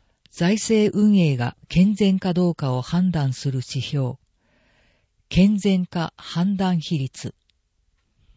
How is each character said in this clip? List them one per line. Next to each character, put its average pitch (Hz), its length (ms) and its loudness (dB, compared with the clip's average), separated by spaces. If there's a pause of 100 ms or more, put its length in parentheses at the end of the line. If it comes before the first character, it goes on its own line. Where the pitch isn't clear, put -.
(320)
財 180 240 0
政 214 420 0
運 208 200 4
営 160 200 4
が 120 180 -4 (120)
健 190 260 4
全 196 240 2
か 185 160 -2
ど 180 160 2
う 165 60 -2
か 131 180 -4
を 127 80 -2
判 180 300 -2
断 143 220 -2
す 135 180 -6
る 131 60 -4
指 127 240 -6
標。 131 340 -4 (1120)
健 202 280 4
全 190 280 0
化 165 300 -6
判 190 400 -4
断 185 240 0
比 156 180 -4
率。 - 380 -8 (1000)